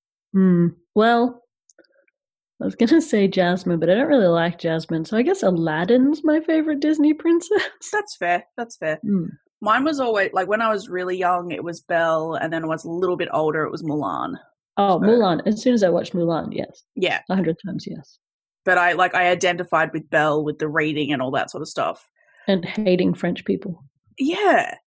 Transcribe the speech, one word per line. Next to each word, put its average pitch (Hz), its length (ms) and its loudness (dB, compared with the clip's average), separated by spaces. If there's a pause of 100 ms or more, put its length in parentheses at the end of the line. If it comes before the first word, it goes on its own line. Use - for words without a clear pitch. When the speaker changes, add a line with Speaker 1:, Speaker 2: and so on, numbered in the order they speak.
(320)
Speaker 1:
Yeah. 190 80 2
Speaker 2:
hmm. 180 260 4 (280)
Well, 233 480 2 (1160)
I - 40 -10
was 190 120 -4
gonna 294 240 4
say 202 260 2
Jasmine, 180 540 0
but 165 100 2
I 190 60 6
don't 277 100 0
really 254 220 4
like 170 320 2
Jasmine, 160 440 -4
so 214 120 -4
I 233 60 2
guess 359 200 0
Aladdin's 185 800 2
my 302 160 2
favorite 311 400 0
Disney 302 360 2
princess. 330 460 0 (200)
<laughs> - 120 -14
Speaker 1:
That's 415 220 -4
fair. 175 300 -2 (120)
That's 233 200 -10
fair. 156 260 -6
Speaker 2:
Hmm. 196 220 -2 (360)
Speaker 1:
Mine 220 220 2
was 294 160 -2
always, 220 340 0
like, 180 140 0
when 214 160 0
I 226 80 2
was 196 180 -4
really 185 300 -4
young, 175 320 0
it - 140 -8
was 170 160 -10
Belle, 165 540 0
and 160 180 -4
then 165 100 -4
when 160 80 -4
I 160 60 -2
was - 80 -12
a 170 40 -12
little 180 280 0
bit 175 160 -4
older, 156 320 0
it - 80 -6
was 160 100 -8
Mulan. 90 520 -4 (440)
Speaker 2:
Oh, 196 200 4
Speaker 1:
So 180 80 2
Speaker 2:
Mulan. 208 380 4
As 214 160 0
soon 247 140 2
as 208 80 4
I 180 80 4
watched - 240 -2
Mulan, 170 360 -2
yes. - 320 -10 (140)
Speaker 1:
Yeah. 175 320 -2
Speaker 2:
A 180 60 -2
hundred 185 280 -2
times, - 240 -10
yes. - 320 -16 (460)
Speaker 1:
But 180 140 4
I, 175 160 2
like, 180 200 0
I 180 140 2
identified 175 640 0
with 156 160 -8
Belle 151 340 2
with 151 160 -6
the 156 80 -4
reading 151 460 -2
and 131 80 -2
all 131 120 -4
that 127 180 -4
sort - 100 -12
of 156 80 -12
stuff. - 400 -6 (400)
Speaker 2:
And 185 160 0
hating 185 500 0
French 175 300 -6
people. 196 400 -6 (340)
Speaker 1:
Yeah. 330 580 0 (100)